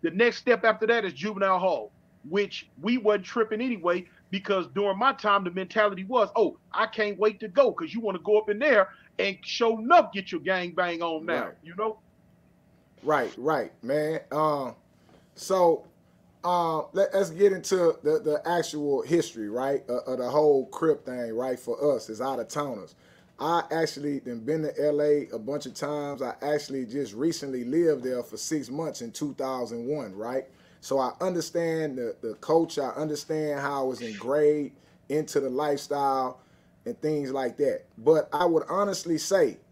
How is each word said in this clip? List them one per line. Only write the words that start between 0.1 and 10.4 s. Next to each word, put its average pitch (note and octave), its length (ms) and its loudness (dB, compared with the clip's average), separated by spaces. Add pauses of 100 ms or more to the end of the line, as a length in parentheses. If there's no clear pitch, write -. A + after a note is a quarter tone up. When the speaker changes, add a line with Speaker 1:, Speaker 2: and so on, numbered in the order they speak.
Speaker 1:
next A3+ 280 2
step A#3 260 2
after A3 240 2
that A3+ 180 2
is D3+ 80 -6
juvenile F#3+ 440 0
hall, D#3 340 0 (360)
which G3 400 -4 (120)
we A#3 180 0
wasn't G#3 260 2
tripping A3 380 0
anyway, F3 440 0 (240)
because F#3+ 440 0
during G3 240 0
my C4 160 4
time, G3+ 300 2
the F3 60 -4
mentality F#3+ 540 0
was, G#3+ 320 2
"Oh, G#3 220 2 (140)
I G#3+ 140 0
can't G#3 320 -4
wait G#3+ 220 2
to A3 80 -10
go," A#3 240 4
'cause D#3+ 220 -8
you A#3 60 -4
wanna G3 200 -4
go G#3 180 4
up G#3+ 120 0
in G#3 80 0
there A#3 320 4 (280)
and G3 240 -2
show A3+ 360 0
enough D4 340 6
get F#3+ 180 -6
your E3 120 -6